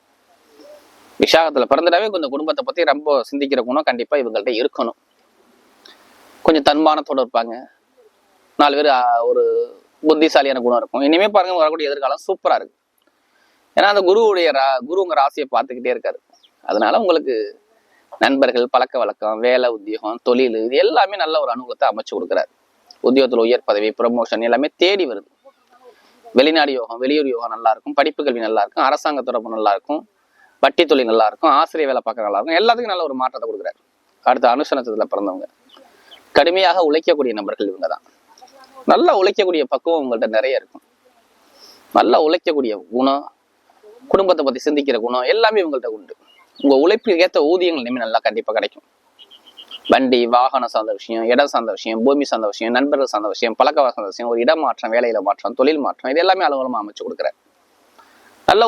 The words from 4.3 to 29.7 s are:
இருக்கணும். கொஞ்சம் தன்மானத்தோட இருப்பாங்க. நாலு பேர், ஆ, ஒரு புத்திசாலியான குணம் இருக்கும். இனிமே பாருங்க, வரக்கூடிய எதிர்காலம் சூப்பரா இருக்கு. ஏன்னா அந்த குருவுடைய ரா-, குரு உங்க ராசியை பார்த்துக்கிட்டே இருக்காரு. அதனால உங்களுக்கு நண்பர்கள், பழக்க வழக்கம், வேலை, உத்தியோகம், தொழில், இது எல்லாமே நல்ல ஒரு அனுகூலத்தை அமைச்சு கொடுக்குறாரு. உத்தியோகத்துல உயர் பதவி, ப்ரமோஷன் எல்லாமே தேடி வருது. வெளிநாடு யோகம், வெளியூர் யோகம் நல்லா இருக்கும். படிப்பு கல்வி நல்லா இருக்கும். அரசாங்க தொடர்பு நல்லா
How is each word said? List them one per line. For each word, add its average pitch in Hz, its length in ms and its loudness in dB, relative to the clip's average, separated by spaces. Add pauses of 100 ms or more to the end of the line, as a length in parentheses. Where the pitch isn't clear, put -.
இருக்கணும். 127 360 -6 (1500)
கொஞ்சம் 156 240 2
தன்மானத்தோட 151 560 0
இருப்பாங்க. 117 300 -4 (1040)
நாலு 143 160 4
பேர், 147 120 4 (100)
ஆ, - 20 2 (280)
ஒரு 120 140 2 (640)
புத்திசாலியான 151 580 4
குணம் 120 160 2
இருக்கும். 120 260 -4
இனிமே 175 280 4
பாருங்க, 185 260 2
வரக்கூடிய 156 280 0
எதிர்காலம் 139 360 -4
சூப்பரா 180 340 0
இருக்கு. - 160 -14 (1040)
ஏன்னா 180 160 4
அந்த 202 160 2
குருவுடைய 202 380 4 (100)
ரா-, 135 320 0
குரு 180 160 -2
உங்க 165 160 -6
ராசியை 143 340 -2
பார்த்துக்கிட்டே 123 400 -4
இருக்காரு. - 240 -6 (500)
அதனால 110 340 0
உங்களுக்கு 151 320 0 (880)
நண்பர்கள், 123 420 2 (100)
பழக்க 127 260 0
வழக்கம், 107 440 -4
வேலை, 123 220 2 (100)
உத்தியோகம், 107 500 -8
தொழில், 123 300 2 (100)
இது 131 160 -2
எல்லாமே 208 400 0
நல்ல 156 200 -2
ஒரு 123 120 -2
அனுகூலத்தை 123 360 -4
அமைச்சு 110 260 -10
கொடுக்குறாரு. - 320 -2 (580)
உத்தியோகத்துல 123 400 2
உயர் 120 220 0
பதவி, 107 200 0 (100)
ப்ரமோஷன் 117 480 -2
எல்லாமே 127 220 0 (140)
தேடி 190 280 2
வருது. 101 180 -12 (1080)
வெளிநாடு 147 420 4
யோகம், 117 240 -10
வெளியூர் 143 300 0
யோகம் 117 220 -6
நல்லா 113 180 0
இருக்கும். 143 260 -10
படிப்பு 151 260 -2
கல்வி 120 220 -2
நல்லா 110 160 0
இருக்கும். 139 240 -2
அரசாங்க 147 400 -2
தொடர்பு 117 280 -6
நல்லா 107 200 0